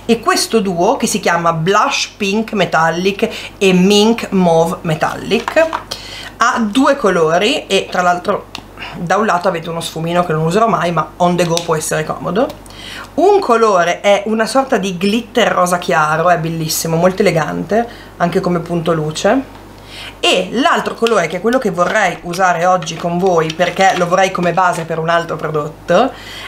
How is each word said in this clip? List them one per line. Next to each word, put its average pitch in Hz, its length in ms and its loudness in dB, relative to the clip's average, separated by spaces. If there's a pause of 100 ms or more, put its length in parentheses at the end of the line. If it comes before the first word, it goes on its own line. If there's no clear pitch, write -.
E 233 140 2
questo - 400 0
duo, 196 360 2
che 208 120 -2
si 208 120 -2
chiama 170 340 0
Blush 202 640 0
Pink 214 360 -2
Metallic 175 760 0 (300)
e 190 160 4
Mink 208 560 4
Mauve 170 520 2
Metallic, 190 840 0 (720)
ha 240 220 0
due 262 360 2
colori 185 720 0
e 190 240 0
tra 180 140 -2
l'altro 180 440 -2 (500)
da 185 200 -2
un 220 80 0
lato 180 220 0
avete 170 220 -4
uno 165 120 -6
sfumino 170 420 -2
che 170 100 -2
non 156 120 0
userò 208 220 2
mai, 175 240 0
ma 165 260 -2
on 180 180 2
the 175 100 2
go 165 200 0
può 160 100 0
essere 156 280 -4
comodo. 185 440 -2 (640)
Un 381 260 4
colore 202 600 2
è 202 240 2
una 220 200 0
sorta 262 320 0
di 190 160 -2
glitter 202 580 0
rosa 180 260 0
chiaro, 160 520 0
è 170 80 4
bellissimo, 165 580 -4
molto 180 260 2
elegante, 175 640 0 (300)
anche 175 220 0
come 175 200 0
punto 165 340 -2
luce. 165 640 -2 (600)
E 185 320 0
l'altro 254 440 0
colore, 220 320 2
che 170 100 -6
è 180 40 -6
quello 233 160 2
che 214 140 0
vorrei 175 520 0
usare 175 420 0
oggi 170 300 0
con 170 220 -4
voi, 165 360 2
perché 190 440 2
lo 180 100 0
vorrei 190 240 2
come 180 220 0
base 175 320 0
per 160 120 -6
un 160 120 -4
altro 165 260 0
prodotto, 156 760 -2 (360)